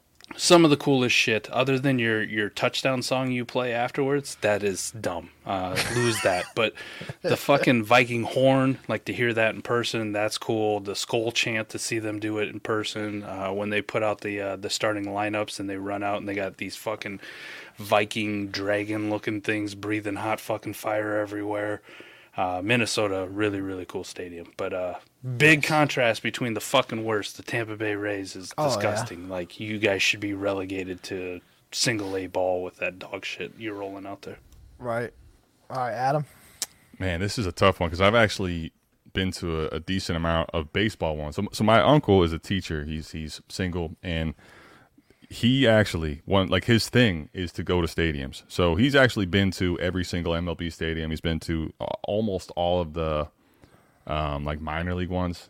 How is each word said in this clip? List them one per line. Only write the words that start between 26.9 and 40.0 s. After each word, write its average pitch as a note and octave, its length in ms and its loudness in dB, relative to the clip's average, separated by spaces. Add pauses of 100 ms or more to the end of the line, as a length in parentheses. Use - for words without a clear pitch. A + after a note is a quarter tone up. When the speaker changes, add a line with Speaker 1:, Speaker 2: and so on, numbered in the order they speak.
Speaker 1:
worst. A2 320 -2
The A2 60 -16
Tampa A2 340 -4
Bay G#2+ 180 -2
Rays G2+ 400 -4
is F#2 240 -12
Speaker 2:
Oh, D3+ 60 2
yeah. C#3+ 40 4
Speaker 1:
disgusting. G#2 600 -2
Like, F2+ 320 -8
you G#2+ 180 -4
guys G2 240 2
should - 180 2
be G2+ 140 -4
relegated F#2+ 720 -4
to F2+ 360 -8 (300)
single G#2 460 -2
A F#2+ 100 -4
ball F#2 360 0
with F2+ 160 -10
that F2+ 200 -6
dog F#2+ 260 -10
shit - 340 -8
you're A2 160 -8
rolling G2 320 -10
out G2 160 -12
there. - 160 -14 (400)
Speaker 2:
Right. A#2+ 340 -4 (580)
All B2+ 80 -6
right, B2 140 -2
Adam. C3+ 340 0 (720)
Speaker 3:
Man, F2 220 -2
this G2+ 180 -2
is G#2 80 0
a E2+ 60 -4
tough F#2+ 280 4
one F2 80 0
'cause E2 120 -2
I've G2+ 140 6
actually F#2 580 2 (400)
been F#2 200 0
to D#2+ 300 -2
a, D2+ 140 -4
a D#2+ 40 -4
decent F#2 360 -2